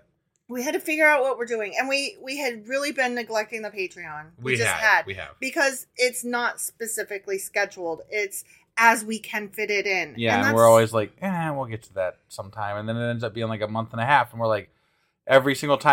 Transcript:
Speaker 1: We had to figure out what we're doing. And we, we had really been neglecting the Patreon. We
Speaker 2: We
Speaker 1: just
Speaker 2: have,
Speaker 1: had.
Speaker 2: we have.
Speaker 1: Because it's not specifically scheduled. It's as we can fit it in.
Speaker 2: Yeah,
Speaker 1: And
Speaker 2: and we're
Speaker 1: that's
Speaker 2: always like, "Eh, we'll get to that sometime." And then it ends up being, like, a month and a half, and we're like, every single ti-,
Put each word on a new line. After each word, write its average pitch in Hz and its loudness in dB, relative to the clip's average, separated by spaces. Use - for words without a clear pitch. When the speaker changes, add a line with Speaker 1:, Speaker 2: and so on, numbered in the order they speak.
Speaker 1:
We 247 -8
had 302 -2
to 381 -4
figure 311 0
out 294 4
what 254 -2
we're 233 -6
doing. 220 -4
And 262 -2
we, 269 -2
we 262 -10
had 233 -6
really 277 -2
been 247 -2
neglecting 220 -4
the 208 -10
Patreon. 170 -10
We 127 -4
Speaker 2:
We 123 4
Speaker 1:
just 113 0
Speaker 2:
have, 160 -2
Speaker 1:
had. 196 4
Speaker 2:
we 95 -8
have. 80 -12
Speaker 1:
Because 269 -2
it's 247 0
not 240 -4
specifically 208 -8
scheduled. 190 -6
It's 202 -4
as 226 6
we 220 -6
can 208 -8
fit 208 -6
it 202 0
in. 175 -2
Speaker 2:
Yeah, 113 2
Speaker 1:
And 101 2
Speaker 2:
and 113 2
we're 113 8
Speaker 1:
that's 117 12
Speaker 2:
always 113 8
like, 107 0
"Eh, 175 -4
we'll 135 -6
get 113 -10
to - -20
that 92 -4
sometime." 101 -8
And 107 -6
then 113 -2
it 120 -2
ends 117 -4
up 113 -6
being, 113 -4
like, 110 -4
a 107 -2
month 110 -4
and 117 -6
a 113 0
half, 131 4
and 117 -10
we're 113 0
like, 104 -2
every 135 6
single 143 0
ti-, 147 2